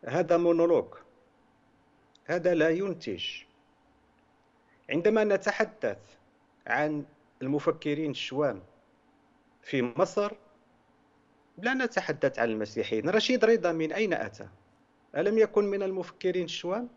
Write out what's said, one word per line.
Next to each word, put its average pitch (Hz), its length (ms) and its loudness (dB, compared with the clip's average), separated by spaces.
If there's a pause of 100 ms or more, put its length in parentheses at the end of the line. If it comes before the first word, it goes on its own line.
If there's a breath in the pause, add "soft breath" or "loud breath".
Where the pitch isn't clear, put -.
هذا 165 320 0
مونولوج، 170 480 4 (1400)
هذا 175 300 2
لا 160 140 4
ينتج. 175 560 -2 (1700 soft breath)
عندما 214 340 2
نتحدث 196 760 -2 (680)
عن 147 380 -2 (380)
المفكرين 147 680 -2
الشوام 131 520 -4 (1000)
في 123 340 -4
مصر، 202 360 0 (1300)
لا 233 160 -2
نتحدث 233 640 -2
عن 117 100 2
المسيحيين. 110 600 -2
رشيد 220 360 2
رضا 202 280 4
من 160 200 -2
أين 190 200 0
أتى؟ 104 360 -6 (680)
ألم 202 220 2
يكن 214 260 4
من 196 180 -2
المفكرين 185 640 -4
الشوام؟ 190 520 -6